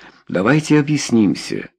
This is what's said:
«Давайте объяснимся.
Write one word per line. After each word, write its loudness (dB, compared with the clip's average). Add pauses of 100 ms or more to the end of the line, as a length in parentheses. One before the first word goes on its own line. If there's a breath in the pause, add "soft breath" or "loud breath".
(280 loud breath)
«Давайте 2
объяснимся. -2